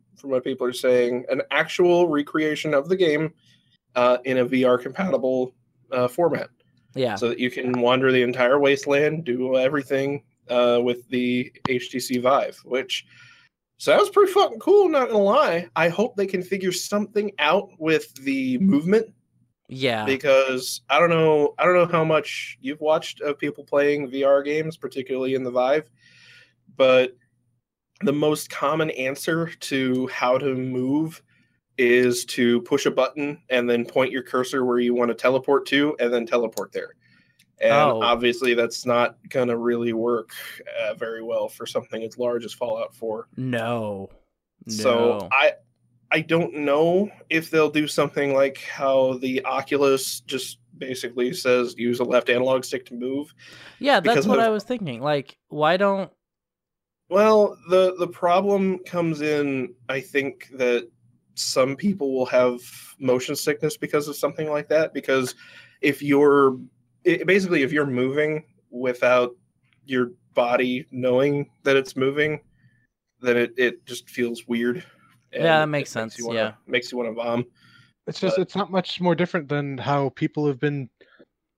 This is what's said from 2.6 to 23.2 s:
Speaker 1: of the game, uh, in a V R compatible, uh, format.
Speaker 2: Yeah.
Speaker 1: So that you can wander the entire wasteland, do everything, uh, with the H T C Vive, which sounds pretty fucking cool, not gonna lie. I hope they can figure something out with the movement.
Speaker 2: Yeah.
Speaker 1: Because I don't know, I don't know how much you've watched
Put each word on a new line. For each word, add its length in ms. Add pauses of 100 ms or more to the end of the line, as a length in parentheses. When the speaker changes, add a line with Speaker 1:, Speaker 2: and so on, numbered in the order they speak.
Speaker 1:
of 160
the 60
game, 360 (640)
uh, 300
in 100
a 80
V 200
R 120
compatible, 760 (380)
uh, 160
format. 420 (440)
Speaker 2:
Yeah. 200
Speaker 1:
So 160
that 80
you 120
can 300
wander 320
the 80
entire 380
wasteland, 640
do 320
everything, 680 (280)
uh, 320
with 260
the 420 (200)
H 200
T 80
C 200
Vive, 480
which 400 (720)
sounds 320
pretty 200
fucking 280
cool, 320
not 180
gonna 160
lie. 500
I 140
hope 280
they 100
can 160
figure 300
something 640
out 400
with 380
the 420
movement. 480 (640)
Speaker 2:
Yeah. 360
Speaker 1:
Because 840
I 80
don't 120
know, 480
I 60
don't 120
know 100
how 180
much 560
you've 220
watched 400